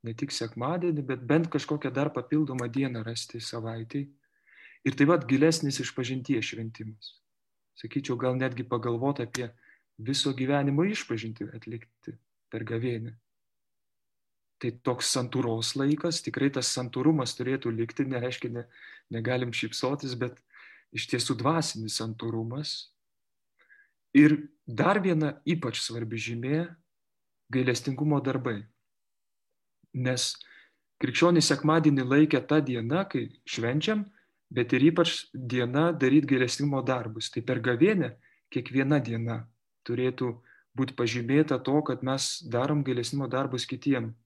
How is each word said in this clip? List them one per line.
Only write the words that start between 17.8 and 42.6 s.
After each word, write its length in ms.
nereiškia, 480
ne, 140
negalim 420
šypsotis, 640
bet 220
iš 160
tiesų 320
dvasinis 560
santūrumas. 800
Ir 220
dar 320
viena 380
ypač 320
svarbi 400
žymė, 480
gailestingumo 720
darbai. 400
Nes 400
krikščionys 480
sekmadienį 560
laikė 420
tą 160
dieną, 480
kai 160
švenčiam, 600
bet 240
ir 120
ypač 460
diena 580
daryt 360
gailestingumo 560
darbus. 480
Tai 120
per 160
gavėnią 540
kiekviena 520
diena 380
turėtų 460
būt 200
pažymėta 640
to, 240
kad 200
mes 440
darom 400